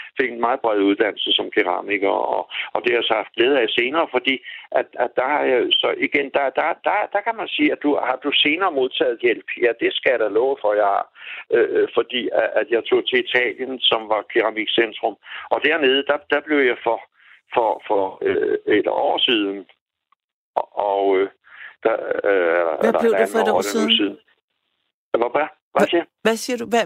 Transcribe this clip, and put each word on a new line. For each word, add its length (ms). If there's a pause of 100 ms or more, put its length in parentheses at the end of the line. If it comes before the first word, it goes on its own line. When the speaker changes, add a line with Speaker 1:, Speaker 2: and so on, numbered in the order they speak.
(200)
Speaker 1:
fik 120
en 80
meget 200
bred 180 (120)
uddannelse 420
som 180
keramiker, 580 (260)
og, 80 (300)
og 100
det 80
har 80
jeg 60
så 100
haft 220
glæde 240
af 80
senere, 420
fordi 240 (460)
at, 60 (180)
at 120
der 180
har 100
jeg, 260
så 180 (200)
igen, 280
der, 100 (140)
der, 80 (200)
der, 100 (140)
der 80
kan 160
man 120
sige, 240
at 100
du, 80 (180)
har 160
du 80
senere 400
modtaget 500
hjælp? 240 (160)
Ja, 180
det 140
skal 160
jeg 100
da 80
love 320
for, 140
jeg 120 (100)
har. 100 (500)
Øh, 380
fordi 380
at, 160 (120)
at 100
jeg 140
tog 240
til 180
Italien, 540
som 280
var 140 (100)
keramikcentrum, 840 (340)
og 140
dernede, 460
der, 80 (120)
der 100
blev 180
jeg 260
for, 160 (540)
for, 320
for, 360
øh, 360 (200)
et 100
år 300
siden. 460 (920)
Og, 120 (220)
og, 280
øh, 100 (560)
der, 120 (340)
øh, 500
Speaker 2:
Hvad 120
Speaker 1:
der 80
Speaker 2:
blev 120
du 40
Speaker 1:
halvandet 160
Speaker 2:
for 60
et 100
år 60
Speaker 1:
år 40
er 40
det 120
nu 60
Speaker 2:
siden? 160
Speaker 1:
siden. 200 (960)
Hvad, 260
hvad, 120 (240)
hvad 100
Speaker 2:
Hva-, 80
Speaker 1:
siger 120
jeg? 40 (200)
Speaker 2:
hvad 100
siger 240
du? 120
Hvad, 140